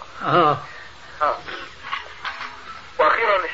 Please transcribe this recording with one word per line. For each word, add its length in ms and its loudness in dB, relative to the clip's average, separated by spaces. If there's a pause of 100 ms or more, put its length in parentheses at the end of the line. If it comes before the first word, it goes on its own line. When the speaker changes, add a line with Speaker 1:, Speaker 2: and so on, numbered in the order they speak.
(220)
Speaker 1:
آه. 360 6 (640)
Speaker 2:
آه. 160 2 (1600)
وأخيرًا 360 6
إن 180 0